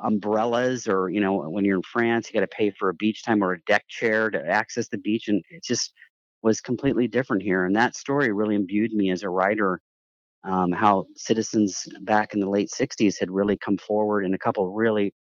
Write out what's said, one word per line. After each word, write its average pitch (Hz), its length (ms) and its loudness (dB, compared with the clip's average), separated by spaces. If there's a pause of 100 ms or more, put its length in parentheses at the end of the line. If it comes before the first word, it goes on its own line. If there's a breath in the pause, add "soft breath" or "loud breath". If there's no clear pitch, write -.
umbrellas, 113 840 0
or, 95 220 2
you 95 100 -2
know, 95 300 0
when 98 160 -2
you're 98 120 4
in 87 60 -2
France, 117 460 0
you - 40 -18
gotta 95 140 2
pay 104 240 0
for 95 180 -2
a 90 40 -2
beach 107 300 -2
time 107 200 2
or 92 100 0
a 87 140 -8
deck 104 220 2
chair 110 420 0
to 80 160 -4
access 110 400 -2
the 113 100 -8
beach. 104 300 -4
And 101 220 2
it 170 140 -18
just - 300 -4 (500 loud breath)
was 110 180 2
completely 123 480 0
different 113 340 0
here. 92 220 2
And 95 100 0
that 117 200 2
story 139 360 0
really 107 240 0
imbued 104 380 0
me 98 180 2
as 90 120 -2
a 98 60 -4
writer, 95 520 0 (640)
um, 92 260 2
how 98 440 4
citizens 110 720 -2 (160)
back 107 300 0
in 107 60 -2
the 98 100 -2
late 101 220 0
sixties - 480 0
had 92 100 -2
really 98 280 0
come 101 200 -2
forward, 104 460 0
and 92 100 0
a 92 60 -2
couple 107 260 0
of 92 80 -6
really 107 400 2 (100)